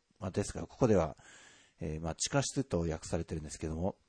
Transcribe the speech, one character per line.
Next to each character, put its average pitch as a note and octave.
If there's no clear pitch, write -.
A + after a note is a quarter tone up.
ま G2
あ、 -
で G2+
す -
か F2
ら E2+
こ -
こ C3
で G#2+
は、 D#2+
え D#2
ー、 E2
ま E2
あ、 D#2+
地 -
下 C#3
室 C3+
と F2
訳 E2
さ -
れ E2
て -
る D#2+
ん D2
で D2
す -
け D#2+
ど D#2
も F2